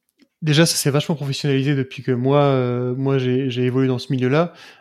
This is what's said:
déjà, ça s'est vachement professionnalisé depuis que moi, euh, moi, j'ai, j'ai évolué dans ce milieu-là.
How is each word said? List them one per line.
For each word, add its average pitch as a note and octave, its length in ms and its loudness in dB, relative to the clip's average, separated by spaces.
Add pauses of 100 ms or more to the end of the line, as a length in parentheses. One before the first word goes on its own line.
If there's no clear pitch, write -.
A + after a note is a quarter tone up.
(420)
déjà, D#3 240 4
ça - 100 -2
s'est - 140 -2
vachement D3 240 0
professionnalisé C#3 600 -2
depuis C3 280 -4
que C3 100 -2
moi, C3+ 300 2
euh, B2 520 0
moi, C3+ 220 -2
j'ai, B2+ 320 0
j'ai B2 160 -4
évolué C3 240 2
dans B2+ 100 0
ce - 140 -8
milieu-là. C#3 400 0 (280)